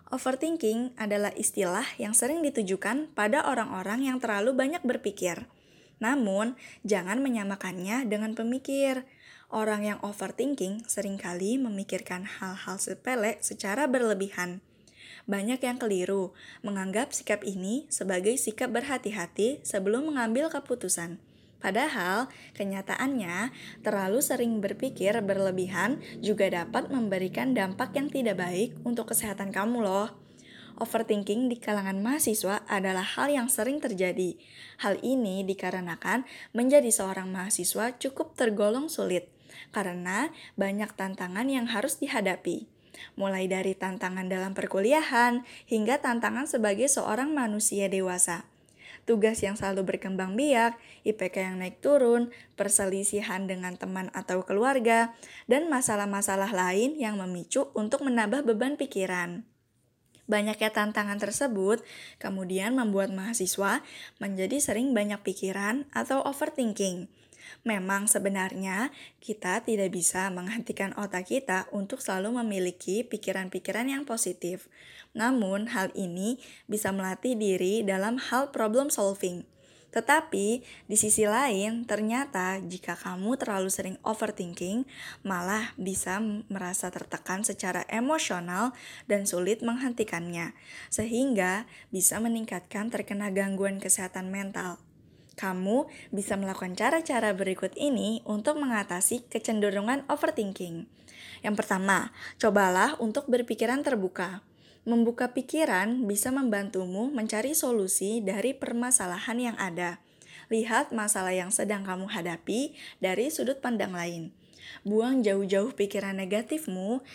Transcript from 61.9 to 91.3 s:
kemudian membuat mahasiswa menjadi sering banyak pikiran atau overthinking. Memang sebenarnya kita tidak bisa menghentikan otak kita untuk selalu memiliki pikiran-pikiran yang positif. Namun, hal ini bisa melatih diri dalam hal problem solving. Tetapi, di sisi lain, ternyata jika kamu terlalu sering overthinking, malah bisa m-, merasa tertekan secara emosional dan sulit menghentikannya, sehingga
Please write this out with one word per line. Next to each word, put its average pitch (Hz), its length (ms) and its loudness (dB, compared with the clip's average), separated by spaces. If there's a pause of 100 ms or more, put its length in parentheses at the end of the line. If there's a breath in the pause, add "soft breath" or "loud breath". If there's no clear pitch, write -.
kemudian 190 560 -2
membuat 196 400 2
mahasiswa 196 720 0 (320 loud breath)
menjadi 196 400 -2
sering 254 400 2
banyak 208 240 0
pikiran 202 720 -2
atau 269 320 0
overthinking. 226 880 -2 (480 loud breath)
Memang 196 480 0
sebenarnya 190 800 0 (320 loud breath)
kita 208 480 -2
tidak 202 240 2
bisa 185 400 0
menghentikan 196 640 -4
otak 196 320 -4
kita 185 480 0
untuk 202 240 -6
selalu 208 400 -2
memiliki 196 640 -2
pikiran-pikiran 190 880 -4
yang 277 160 -4
positif. 185 640 -4 (400 loud breath)
Namun, 214 640 2
hal 190 160 0
ini 190 480 -2 (320 loud breath)
bisa 214 160 0
melatih 190 480 0
diri 202 480 2
dalam 196 320 0
hal 262 320 0
problem 240 400 2
solving. 196 560 0 (500 soft breath)
Tetapi, 220 720 2 (240 loud breath)
di 214 80 2
sisi 214 240 4
lain, 220 640 2
ternyata 214 720 0
jika 180 400 -8
kamu 190 400 -2
terlalu 196 320 0
sering 190 320 -4
overthinking, 208 880 -2 (320 loud breath)
malah 196 560 -2
bisa 190 400 -2
m-, 214 320 -2
merasa 185 400 -4
tertekan 185 560 -4
secara 185 400 -2
emosional 226 880 0 (320 loud breath)
dan 202 160 2
sulit 190 400 0
menghentikannya, 214 880 -2 (400 loud breath)
sehingga 226 800 2 (240 loud breath)